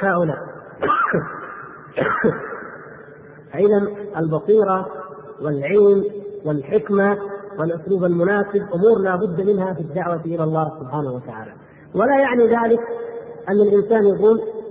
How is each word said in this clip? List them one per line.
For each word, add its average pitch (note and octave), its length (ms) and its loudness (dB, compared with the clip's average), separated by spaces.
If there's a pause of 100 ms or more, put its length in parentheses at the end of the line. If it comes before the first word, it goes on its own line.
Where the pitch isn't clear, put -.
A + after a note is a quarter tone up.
هؤلاء. F3 340 0
<coughs> - 100 -12 (3000)
فإذا G3+ 340 4 (300)
البصيرة F#3 720 2 (560)
والعلم G3 600 4 (420)
والحكمة G3 720 0 (400)
والأسلوب E3+ 460 -2
المناسب F#3+ 580 2 (120)
أمور G3+ 240 4
لا F#3+ 180 0
بد F3 240 -2
منها F#3+ 340 0
في C#3 60 -8
الدعوة E3+ 440 -4
إلى E3 200 -4
الله D#3 360 -2
سبحانه C3+ 320 -6
وتعالى. A2 400 -12 (420)
ولا C4+ 260 4
يعني B3 260 4
ذلك A#3 340 2 (680)
أن G3+ 120 4
الإنسان G3+ 460 4
يقول: G3+ 340 4 (300)